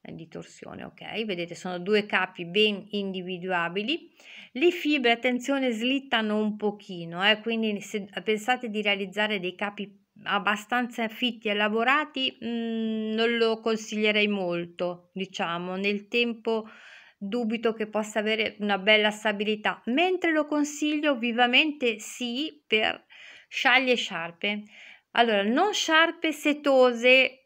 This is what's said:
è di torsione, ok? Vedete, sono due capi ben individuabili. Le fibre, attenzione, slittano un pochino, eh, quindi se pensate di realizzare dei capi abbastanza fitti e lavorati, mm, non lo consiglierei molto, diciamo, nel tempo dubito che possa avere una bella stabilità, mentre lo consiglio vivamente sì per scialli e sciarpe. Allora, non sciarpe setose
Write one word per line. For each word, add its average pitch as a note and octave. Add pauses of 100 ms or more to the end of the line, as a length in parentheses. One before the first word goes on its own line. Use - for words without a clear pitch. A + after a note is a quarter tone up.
è -
di E3
torsione, -
ok? F#3+
Vedete, F3
sono F3+
due G#3
capi F#3
ben G3+
individuabili. F#3 (420)
Le D#4
fibre, D4
attenzione, B3
slittano A3+
un G#3+
pochino, F#3+
eh, G#3
quindi A3
se G#3 (160)
pensate A3+
di G#3+
realizzare G3+
dei F3+
capi G3+ (240)
abbastanza G#3+
fitti A3+
e G3+
lavorati, B3+
mm, A3+
non A#3
lo A3+
consiglierei G#3+
molto, F3
diciamo, F3+
nel G3+
tempo A3+ (480)
dubito A3+
che A3
possa G#3+
avere G#3+
una G3+
bella G#3+
stabilità, G#3
mentre E4+
lo D#4
consiglio D4
vivamente A#3+
sì B3+
per G#3+ (420)
scialli B3+
e A#3
sciarpe. G3+ (500)
Allora, A3+
non D4+
sciarpe D#4+
setose C4